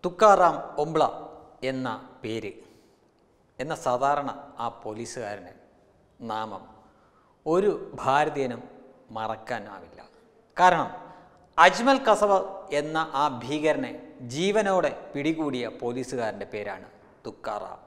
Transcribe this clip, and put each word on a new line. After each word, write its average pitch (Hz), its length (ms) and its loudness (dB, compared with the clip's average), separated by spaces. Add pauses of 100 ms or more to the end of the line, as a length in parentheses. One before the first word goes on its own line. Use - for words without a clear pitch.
തുക്കാറാം 180 520 6 (260)
ഒംബ്ല 156 200 2 (680)
എന്ന 131 180 -4 (340)
പേര്, 107 280 -6 (1120)
എന്ന 151 120 -6 (100)
സാധാരണ 139 460 0 (340)
ആ - 20 -4 (180)
പോലീസുകാരന് 107 680 -10 (800)
നാമം 107 320 -6 (920)
ഒരു 196 160 4 (300)
ഭാരതീയനും 135 600 0 (560)
മറക്കാനാവില്ല. 107 840 -8 (600)
കാരണം 170 300 6 (760)
അജ്മൽ 233 420 4
കസബ് 208 320 4 (400)
എന്ന 156 180 -4 (240)
ആ - 20 4 (200)
ഭീകരനെ 139 480 0 (420)
ജീവനോടെ 190 580 2 (220)
പിടികൂടിയ 143 500 -2 (200)
പോലീസുകാരൻ്റെ 120 720 -4
പേരാണ് 101 340 -10 (340)
തുക്കാറാം - 640 -10